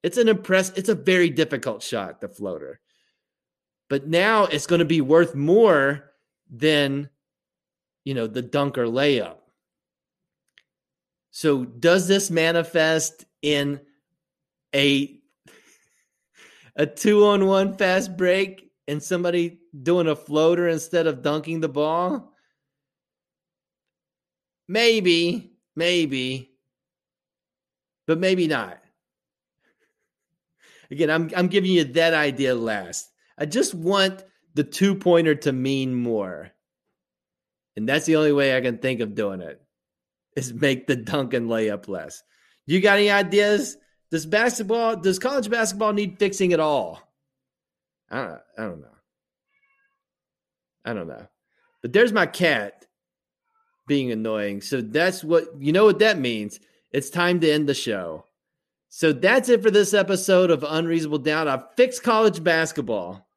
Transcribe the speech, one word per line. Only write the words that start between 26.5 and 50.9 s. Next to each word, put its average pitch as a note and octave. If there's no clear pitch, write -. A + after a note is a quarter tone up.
but D#3+
maybe F3+
not. G#2+
Again, D#3
I'm, D#3+
I'm F3+
giving F#3
you E3+
that E3
idea C3+
last. G#2
I D3+
just A3
want F#3+
the D3
two-pointer E3+
to C#3
mean C3
more. G#2
And A2
that's D3
the D#3+
only D3+
way C#3
I C3
can B2
think C3
of G#2+
doing G2
it, D2+
is B2
make C3
the C#3
dunk B2+
and A#2
layup G#2+
less. E2
You F3+
got G3+
any G#3
ideas? G3+
Does D#3+
basketball, A3+
does F#3
college B3+
basketball G#3+
need G#3
fixing G3
at D#3+
all? B2
I B2
don't, D#2+
I A2+
don't F2
know. A1
I A#2